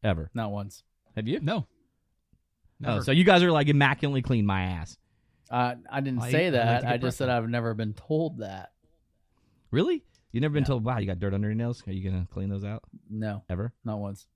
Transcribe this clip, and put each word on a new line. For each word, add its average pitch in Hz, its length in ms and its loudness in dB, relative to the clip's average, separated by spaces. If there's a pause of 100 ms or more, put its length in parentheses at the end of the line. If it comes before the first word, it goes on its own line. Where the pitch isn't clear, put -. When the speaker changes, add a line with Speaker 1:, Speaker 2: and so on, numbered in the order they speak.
Speaker 1:
No. 110 60 0
Speaker 2:
Ever? 85 260 -2
Speaker 1:
Not 110 160 -4
once. 101 320 -10 (340)
Speaker 2:
Have 110 120 -4
you? 190 120 -2
Speaker 3:
No. 185 160 -2
Speaker 2:
Oh, 143 100 -4 (1300)
Speaker 3:
Never. 101 80 0
Speaker 2:
so 131 100 2
you 170 120 8
guys 180 180 8
are, 175 100 6
like, 147 160 4
immaculately 139 540 4
clean 113 240 2
my 95 160 0
ass. 90 340 -8 (540)
Speaker 1:
Uh, 123 240 0 (160)
I 139 100 -4
didn't 131 220 -2
Speaker 3:
I, 120 80 -4
Speaker 1:
say 156 160 2
Speaker 3:
I 180 40 0
Speaker 1:
that. 120 220 4
Speaker 3:
like 120 100 2
to 120 60 -2
Speaker 1:
I 123 40 2
Speaker 3:
get 120 100 0
Speaker 1:
just 123 160 -2
said 135 80 -2
Speaker 3:
breakfast. 120 180 0
Speaker 1:
I've 113 60 -4
never 117 240 -2
been 107 180 -4
told 156 460 -4
that. 95 340 -10 (1000)
Speaker 2:
Really? 294 320 0 (300)
You 117 80 -2
never 147 140 0
been 147 100 2
Speaker 1:
No. 127 40 -2
Speaker 2:
told, 123 160 0
"Wow, 123 140 -2
you 101 80 -2
got 92 140 -4
dirt 98 120 -2
under 101 140 -2
your 107 80 -2
nails. 117 320 -4
Are 95 60 -8
you 95 180 -4
gonna 92 220 -2
clean 98 160 -6
those 98 160 -6
out?" 104 180 -8 (260)
Speaker 1:
No. 107 400 -6
Speaker 2:
Ever? 98 240 -4 (120)
Speaker 1:
Not 107 160 -6
once. 101 360 -10